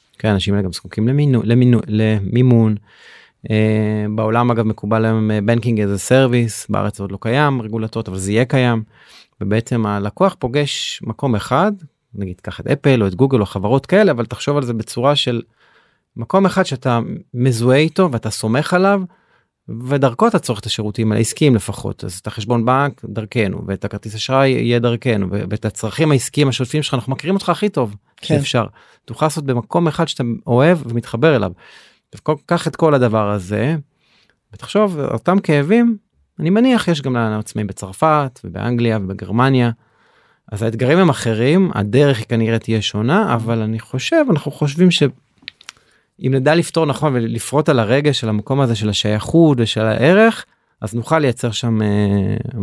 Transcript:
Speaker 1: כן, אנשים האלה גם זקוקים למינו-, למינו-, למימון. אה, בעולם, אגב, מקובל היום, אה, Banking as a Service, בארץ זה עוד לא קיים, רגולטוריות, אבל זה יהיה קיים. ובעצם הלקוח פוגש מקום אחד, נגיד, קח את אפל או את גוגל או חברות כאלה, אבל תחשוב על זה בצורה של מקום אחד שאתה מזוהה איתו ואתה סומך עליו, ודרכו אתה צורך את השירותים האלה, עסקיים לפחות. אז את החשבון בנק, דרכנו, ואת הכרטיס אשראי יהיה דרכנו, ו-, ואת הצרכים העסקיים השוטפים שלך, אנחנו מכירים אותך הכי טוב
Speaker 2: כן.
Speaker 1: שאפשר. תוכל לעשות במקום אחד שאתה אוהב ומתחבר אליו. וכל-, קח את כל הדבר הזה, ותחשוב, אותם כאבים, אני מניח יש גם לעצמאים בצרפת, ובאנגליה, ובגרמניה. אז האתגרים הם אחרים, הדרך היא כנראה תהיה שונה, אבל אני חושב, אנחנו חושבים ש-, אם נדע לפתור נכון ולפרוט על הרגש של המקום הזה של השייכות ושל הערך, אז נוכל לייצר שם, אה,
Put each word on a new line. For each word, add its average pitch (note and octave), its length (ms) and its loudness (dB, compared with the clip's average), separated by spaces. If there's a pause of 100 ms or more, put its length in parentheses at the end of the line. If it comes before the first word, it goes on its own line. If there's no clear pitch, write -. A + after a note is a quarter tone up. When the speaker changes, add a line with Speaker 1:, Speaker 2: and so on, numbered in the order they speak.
(180)
Speaker 1:
כן, A2 100 0
אנשים G2+ 260 2
האלה G2+ 100 0
גם F2+ 80 -4
זקוקים G#2+ 360 -4
למינו-, C3+ 360 2
למינו-, A#2+ 420 4
למימון. A2 880 2 (760)
אה, A2 60 2 (580)
בעולם, A2 360 0
אגב, A2+ 160 0
מקובל A2 380 0
היום, A2 260 2
אה, G#2+ 80 0
Banking A2+ 380 0
as G2+ 240 0
a - 100 -8
Service, B2 580 2
בארץ G2+ 280 -2
זה G2 60 -10
עוד G2 100 -8
לא G2 80 -10
קיים, C3 420 0
רגולטוריות, A2 460 -6
אבל F#2 100 -8
זה G2 140 -4
יהיה A2+ 120 2
קיים. B2 380 0 (580)
ובעצם A2 460 -2
הלקוח G#2 520 -2
פוגש C3+ 680 -4
מקום A#2 280 -2
אחד, D3 380 0 (420)
נגיד, F#2+ 260 -8
קח - 200 -12
את - 60 -14
אפל C3+ 360 2
או G2+ 40 4
את F#2 80 -2
גוגל C3 260 2
או G2+ 60 2
חברות G#2 400 -2
כאלה, G3 260 4
אבל A#2 140 -4
תחשוב C#3+ 300 -4
על D3 60 0
זה A#2+ 100 -4
בצורה B2 440 0
של A#2 260 -2 (720)
מקום F#3+ 300 0
אחד F#3 200 0
שאתה B2 340 -2 (340)
מזוהה B2 440 2
איתו D#3+ 340 2
ואתה A2+ 180 -4
סומך A#2 440 -2
עליו, F#3+ 280 2 (680)
ודרכו B2+ 600 0
אתה A3 100 2
צורך B2 220 -4
את - 60 -14
השירותים G#2+ 460 -2
האלה, G#2+ 80 2
עסקיים C3 340 2
לפחות. G2+ 500 -4
אז F#2 140 -10
את - 80 -18
החשבון A2+ 380 -2
בנק, C3+ 400 0
דרכנו, G#2 640 -4
ואת F#2+ 180 -6
הכרטיס G#2 300 -10
אשראי C3 360 0
יהיה A#2+ 280 0
דרכנו, A2+ 520 0
ו-, G2+ 200 -4
ואת G#2 140 -6
הצרכים A2+ 480 -2
העסקיים C#3 360 0
השוטפים C3 340 -2
שלך, - 120 -4
אנחנו C3 180 -4
מכירים D#3+ 220 -4
אותך G3 140 -2
הכי F#3 200 0
טוב A#2 280 -4 (200)
Speaker 2:
כן. - 100 -18
Speaker 1:
שאפשר. C3+ 400 0 (380)
תוכל D3+ 220 -2
לעשות D3+ 180 -4
במקום C3+ 440 0
אחד D#3 200 -2
שאתה - 140 -6 (240)
אוהב D3+ 400 4
ומתחבר A#2 500 0
אליו. G2 140 0 (640)
וכל-, - 200 -4 (120)
קח E3+ 220 -2
את D3 80 -6
כל D#3 180 2
הדבר A2 360 2
הזה, G#2 460 -2 (800)
ותחשוב, G3+ 460 -2
אותם C#3+ 380 0
כאבים, G3+ 580 2 (440)
אני D#3 100 0
מניח A#3 380 2
יש D#3 140 0
גם C3 140 -2
לעצמאים G#2+ 500 -2
בצרפת, C3+ 800 -2
ובאנגליה, A2 580 -2
ובגרמניה. A#2 680 0 (840)
אז G#2 100 -6
האתגרים A#2+ 360 2
הם F#3 120 6
אחרים, B2+ 640 2
הדרך A#2 440 2
היא A2+ 80 -8
כנראה A2+ 320 0
תהיה A2 240 -2
שונה, C3+ 520 0
אבל A2+ 280 -2
אני A2 180 -4
חושב, D4+ 500 -2
אנחנו D3 220 -2
חושבים D#3 380 2
ש-, E3+ 120 0 (1200)
אם C3 80 2
נדע C3+ 200 2
לפתור E3 320 2
נכון C#3+ 280 0
ולפרוט A#2 540 -2
על C#3+ 100 4
הרגש C3 420 2
של A2+ 80 -4
המקום G#2+ 320 -2
הזה A#2 140 2
של G#2+ 140 -2
השייכות A#2 720 2
ושל A2+ 200 -2
הערך, F3 640 4 (360)
אז G#2+ 140 -8
נוכל A#2+ 240 0
לייצר B2+ 320 0
שם, A2 320 -2
אה, G#2+ 40 0 (760)